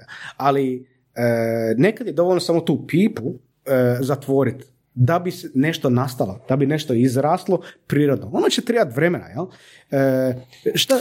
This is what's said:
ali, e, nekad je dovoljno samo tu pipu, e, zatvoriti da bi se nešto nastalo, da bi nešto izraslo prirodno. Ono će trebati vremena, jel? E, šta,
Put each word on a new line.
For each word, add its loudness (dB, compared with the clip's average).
ali, 0
e, -6
nekad 2
je -4
dovoljno 2
samo 0
tu -2
pipu, 0
e, -4
zatvoriti -2
da 2
bi -6
se -12
nešto 0
nastalo, -2
da 0
bi 2
nešto -2
izraslo 0
prirodno. 0
Ono 0
će -2
trebati 0
vremena, 0
jel? -8
E, 2
šta, 2